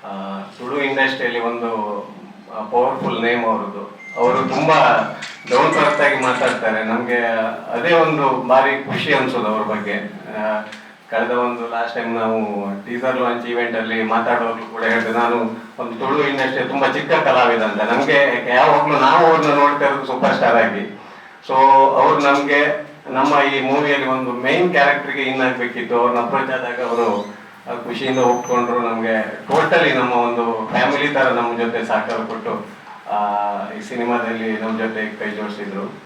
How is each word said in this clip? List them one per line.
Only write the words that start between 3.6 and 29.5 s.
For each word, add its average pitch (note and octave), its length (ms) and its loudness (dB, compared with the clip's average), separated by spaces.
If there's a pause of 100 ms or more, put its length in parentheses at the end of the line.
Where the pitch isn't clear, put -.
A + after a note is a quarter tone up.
ಅವರು E3 320 2
ತುಂಬಾ D#3 260 2 (760)
ಡೌನ್ C#3 240 4
ಟು D#3+ 60 2
ಅರ್ತ್ D3 200 2
ಆಗಿ C#3 220 2
ಮಾತಾಡ್ತಾರೆ. A#2 640 0
ನಮ್ಗೆ A#2+ 320 -2 (540)
ಅದೇ C#3 240 0
ಒಂದು D#3 540 0
ಭಾರಿ D3+ 360 4
ಖುಷಿ - 300 -2
ಅನ್ಸೋದು A#2+ 320 -2
ಅವ್ರ G#2+ 160 -2
ಬಗ್ಗೆ. G#2 320 -4 (420)
ಆ, G#2+ 240 -2 (500)
ಕಳೆದ A#2 200 -2
ಒಂದು A#2+ 400 -2
ಲಾಸ್ಟ್ A#2 240 -4
ಟೈಮ್ A#2 220 -4
ನಾವು A2 480 -2 (220)
ಟೀಸರ್ B2 340 -2
ಲಾಂಚ್ A#2 260 -2
ಇವೆಂಟ್ A#2+ 300 -2
ಅಲ್ಲಿ A2+ 260 -2
ಮಾತಾಡುವಾಗ್ಲೂ A2+ 640 -2
ಕೂಡ A2+ 160 -10
ಹೇಳಿದೆ, A2+ 300 0
ನಾನು A#2 240 0 (420)
ಒಂದು A#2 200 -8
ತುಳು C#3 300 0
ಇಂಡಸ್ಟ್ರಿ C3 400 -2
ತುಂಬಾ C#3 180 0
ಚಿಕ್ಕ C#3 260 0
ಕಲಾವಿದ C#3 500 4
ಅಂತ. G#2+ 200 0
ನಮ್ಗೆ - 720 2
ಯಾವಾಗ್ಲೂ - 440 4
ನಾವು D#3+ 280 6
ಅವ್ರನ್ನ D3+ 280 4
ನೋಡ್ತಾ C#3+ 320 4
ಇರೋದು - 200 0
ಸೂಪರ್ - 280 0
ಸ್ಟಾರ್ - 220 2
ಆಗಿ. G2+ 440 0 (480)
So - 60 -2 (460)
ಅವ್ರು D3+ 180 4
ನಮ್ಗೆ C#3+ 720 2 (200)
ನಮ್ಮ C#3+ 320 4 (120)
ಈ C3+ 60 0
ಮೂವಿಯಲ್ಲಿ C#3+ 480 0
ಒಂದು B2+ 240 -2
ಮೇನ್ D3+ 380 2
ಕ್ಯಾರೆಕ್ಟರ್‌ಗೆ C#3+ 520 2
ಇನ್ C3 180 -2
ಆಗ್ಬೇಕಿತ್ತು. A#2+ 600 -2
ಅವ್ರನ್ನ A#2+ 200 2
ಅಪ್ರೋಚ್ B2+ 300 -2
ಆದಾಗ - 380 -4
ಅವರು, G#2+ 520 -2 (300)
ಆ, - 120 -6
ಖುಷಿಯಿಂದ C3 360 -4
ಒಪ್ಕೊಂಡ್ರು. A#2+ 600 0
ನಮ್ಗೆ A2+ 680 -2
totally E3+ 460 2